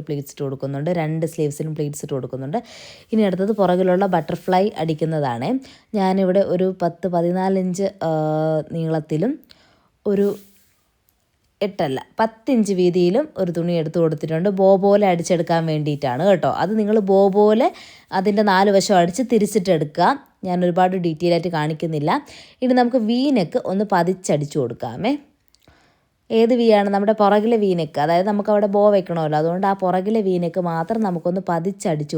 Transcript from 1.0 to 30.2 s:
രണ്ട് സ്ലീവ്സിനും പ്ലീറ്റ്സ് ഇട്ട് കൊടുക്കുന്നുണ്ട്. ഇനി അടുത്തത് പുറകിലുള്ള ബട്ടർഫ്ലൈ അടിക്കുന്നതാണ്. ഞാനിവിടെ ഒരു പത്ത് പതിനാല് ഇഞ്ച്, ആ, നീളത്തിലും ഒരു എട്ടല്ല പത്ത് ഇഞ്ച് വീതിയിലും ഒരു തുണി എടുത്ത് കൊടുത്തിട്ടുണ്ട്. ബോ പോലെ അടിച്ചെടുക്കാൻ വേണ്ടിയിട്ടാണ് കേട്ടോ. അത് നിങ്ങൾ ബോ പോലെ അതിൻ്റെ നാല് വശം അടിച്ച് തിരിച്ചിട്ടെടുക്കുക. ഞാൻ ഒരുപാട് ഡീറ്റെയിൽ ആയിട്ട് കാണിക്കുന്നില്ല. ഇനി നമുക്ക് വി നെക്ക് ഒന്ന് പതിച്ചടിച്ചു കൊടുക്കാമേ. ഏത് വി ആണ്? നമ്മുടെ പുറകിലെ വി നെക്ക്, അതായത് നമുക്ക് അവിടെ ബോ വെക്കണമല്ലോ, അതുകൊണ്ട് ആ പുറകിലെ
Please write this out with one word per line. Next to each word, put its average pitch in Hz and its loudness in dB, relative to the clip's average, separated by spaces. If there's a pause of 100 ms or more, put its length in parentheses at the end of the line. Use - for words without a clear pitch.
രണ്ട് 156 -2
സ്ലീവ്സിനും 156 -4
പ്ലീറ്റ്സ് 147 -6
ഇട്ട് 147 -6
കൊടുക്കുന്നുണ്ട്. 135 -6 (520)
ഇനി 220 2
അടുത്തത് 196 -2
പുറകിലുള്ള 185 2 (120)
ബട്ടർഫ്ലൈ 185 0 (180)
അടിക്കുന്നതാണ്. 151 -2 (520)
ഞാനിവിടെ 190 2 (120)
ഒരു 185 0 (140)
പത്ത് 170 -4
പതിനാല് 185 0
ഇഞ്ച്, 190 -4 (200)
ആ, - -2 (640)
നീളത്തിലും 160 -4 (800)
ഒരു 202 0 (1400)
എട്ടല്ല 165 -4 (200)
പത്ത് 226 -4
ഇഞ്ച് 202 2
വീതിയിലും 180 2 (180)
ഒരു 175 -2
തുണി 170 -2
എടുത്ത് 160 -4
കൊടുത്തിട്ടുണ്ട്. 160 -2 (100)
ബോ 190 4 (160)
പോലെ 202 4
അടിച്ചെടുക്കാൻ 170 0
വേണ്ടിയിട്ടാണ് 147 -2
കേട്ടോ. 151 4 (120)
അത് 180 -2
നിങ്ങൾ 214 2 (140)
ബോ 190 6 (200)
പോലെ 214 4 (500)
അതിൻ്റെ 202 0
നാല് 196 4
വശം 190 2
അടിച്ച് 175 0
തിരിച്ചിട്ടെടുക്കുക. 185 0 (380)
ഞാൻ 180 -2
ഒരുപാട് 185 2 (100)
ഡീറ്റെയിൽ 170 -2
ആയിട്ട് 170 -4
കാണിക്കുന്നില്ല. 156 -4 (500)
ഇനി 254 2
നമുക്ക് 240 0
വി 240 0 (180)
നെക്ക് 185 -2 (100)
ഒന്ന് 196 -2
പതിച്ചടിച്ചു 170 -2
കൊടുക്കാമേ. 123 -4 (1300)
ഏത് 233 4
വി 226 4 (120)
ആണ്? 202 0
നമ്മുടെ 202 0
പുറകിലെ 214 2
വി 190 2 (100)
നെക്ക്, 151 -6
അതായത് 175 2
നമുക്ക് 208 0
അവിടെ 202 2
ബോ 202 4 (100)
വെക്കണമല്ലോ, 165 -2
അതുകൊണ്ട് 180 -2
ആ - -4
പുറകിലെ 190 0